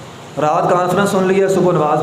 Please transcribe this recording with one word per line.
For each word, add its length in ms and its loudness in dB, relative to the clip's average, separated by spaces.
رات 280 0
کانفرنس 400 0
سن 140 0
لیا، 240 2
صبح 240 2
نماز 320 0